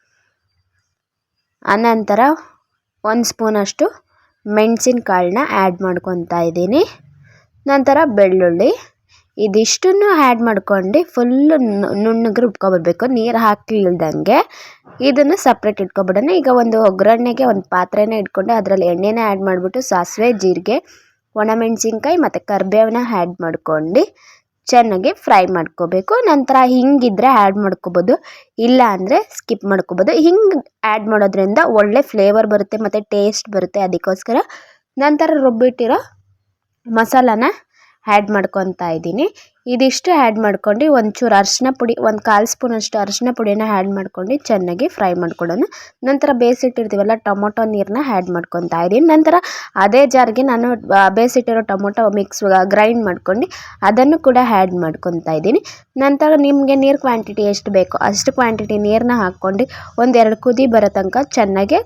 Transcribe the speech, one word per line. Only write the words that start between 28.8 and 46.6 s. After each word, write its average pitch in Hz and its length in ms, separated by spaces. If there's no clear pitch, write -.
ಅಂದರೆ 202 480
ಸ್ಕಿಪ್ - 280
ಮಾಡ್ಕೋಬೋದು. 190 480
ಹಿಂಗೆ 349 720
ಆ್ಯಡ್ 214 220
ಮಾಡೋದ್ರಿಂದ 202 600
ಒಳ್ಳೆ 214 360
ಫ್ಲೇವರ್ 214 440
ಬರುತ್ತೆ 208 300
ಮತ್ತು 214 260
ಟೇಸ್ಟ್ 208 480
ಬರುತ್ತೆ, 190 300
ಅದಕ್ಕೋಸ್ಕರ. 190 560
ನಂತರ 302 360
ರುಬ್ಬಿಟ್ಟಿರೋ 254 640
ಮಸಾಲಾನ 226 580
ಆ್ಯಡ್ 208 240
ಮಾಡ್ಕೊತಾ 190 600
ಇದ್ದೀನಿ. 170 340
ಇದಿಷ್ಟು 262 540
ಆ್ಯಡ್ 226 180
ಮಾಡ್ಕೊಂಡು 214 540
ಒಂಚೂರು 220 420
ಅರಿಶಿನ 202 340
ಪುಡಿ, 233 220
ಒಂದು 220 180
ಕಾಲು 208 280
ಸ್ಪೂನಷ್ಟು 226 520
ಅರಿಶಿನ 208 380
ಪುಡಿನ 214 320
ಆ್ಯಡ್ 196 260
ಮಾಡ್ಕೊಂಡು 190 500
ಚೆನ್ನಾಗಿ 190 440
ಫ್ರೈ 185 260
ಮಾಡ್ಕೊಳ್ಳೋಣ. 175 500
ನಂತರ 277 280
ಬೇಯಿಸಿಟ್ಟಿರ್ತೀವಲ್ಲ 240 840